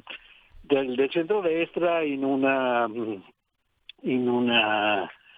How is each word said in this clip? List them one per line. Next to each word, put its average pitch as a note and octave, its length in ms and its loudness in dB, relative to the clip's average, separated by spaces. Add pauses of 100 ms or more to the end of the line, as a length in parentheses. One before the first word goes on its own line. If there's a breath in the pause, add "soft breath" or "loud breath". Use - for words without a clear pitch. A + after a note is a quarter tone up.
(640 loud breath)
del, C3+ 320 0
del C3 160 2
centrodestra E3+ 920 0
in C#3 240 -2
una, C3+ 640 2
mm, A2 260 -6 (920)
in B2+ 240 0
una, G#2+ 840 0 (280 loud breath)